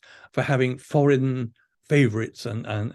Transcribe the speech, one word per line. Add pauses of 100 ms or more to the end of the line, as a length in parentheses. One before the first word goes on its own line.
(320)
for
having
foreign (360)
favorites
and,
and,